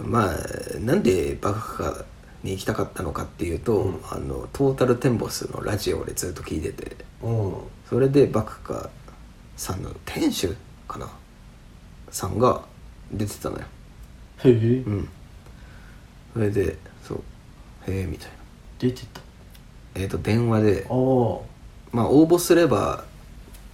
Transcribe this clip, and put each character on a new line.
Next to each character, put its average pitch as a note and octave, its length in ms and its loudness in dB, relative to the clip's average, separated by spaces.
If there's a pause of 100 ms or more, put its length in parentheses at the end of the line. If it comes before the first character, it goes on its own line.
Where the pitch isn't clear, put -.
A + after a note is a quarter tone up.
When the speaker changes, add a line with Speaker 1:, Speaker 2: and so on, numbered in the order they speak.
Speaker 1:
ま G#2+ 260 2
あ、 - 480 -8
な A2+ 160 0
ん G3+ 80 2
で D2+ 380 2
バ G2+ 120 0
カ - 520 -6 (400)
に F#2+ 80 -6
行 F#2+ 80 -6
き - 40 -12
た A2+ 80 -2
か G#2+ 120 -2
っ - 100 -6
た - 80 -6
の D#2+ 80 -4
か - 140 -6
っ - 20 -8
て - 180 -8
い E2 120 -2
う - 20 -6
と、 A2+ 160 0
Speaker 2:
う F#2+ 160 2
ん。 D#2+ 180 -6
Speaker 1:
あ - 80 -6
の、 C2+ 360 -8
ト C3+ 200 2
ー C3+ 40 -6
タ B2+ 100 4
ル B2 80 6
テ B2+ 140 2
ン A#2 100 2
ボ G2+ 100 -4
ス - 220 -8
の - 140 -8
ラ G2+ 120 -2
ジ - 160 -2
オ - 60 -2
を - 40 -6
俺 - 100 -8
ず - 180 -6
っ - 20 -6
と - 100 -10
聞 - 160 -6
い D2+ 40 -4
て G2 100 -6
て。 - 240 -14 (240)
Speaker 2:
う A2+ 120 -4
ん。 G2+ 220 0 (340)
Speaker 1:
そ A#2 100 2
れ C3+ 100 6
で C3+ 200 6
バ A2 160 0
カ - 440 -10 (680)
さ - 180 -6
ん - 80 -6
の - 80 -8 (140)
店 - 280 -2
主 - 240 -2 (300)
か - 140 -10
な？ - 100 -12 (1000)
さ - 180 -6
ん F#2+ 100 -4
が A#2+ 240 4 (500)
出 G#2 140 -2
て - 120 -10
た - 120 -6
の - 80 -8
よ。 - 60 -10 (800)
Speaker 2:
へ C3+ 60 10
え。 - 20 12 (340)
Speaker 1:
う G#2 40 -2
ん。 F#2+ 180 -2 (1200)
そ - 60 -6
れ G#2 120 2
で、 F#2+ 280 0 (240)
そ - 120 -10
う。 - 80 -8 (680)
へ F#2+ 120 -2
え、 F#2 40 -4
み E2 100 -6
た - 100 -14
い - 20 -18
な。 - 60 -20 (440)
Speaker 2:
出 B2 140 0
て - 140 -14
た？ - 140 -18 (760)
Speaker 1:
え F#2 80 -2
ー - 40 -4
と、 - 100 -4
電 A2+ 300 2
話 A2 120 4
で。 G#2 280 4
Speaker 2:
あ - 60 -6
あ。 - 20 0 (920)
Speaker 1:
ま A#2+ 140 0
あ、 - 40 2
応 D#3 200 8
募 F3 100 6
す F3 160 4
れ E3 140 6
ば、 - 360 0 (680)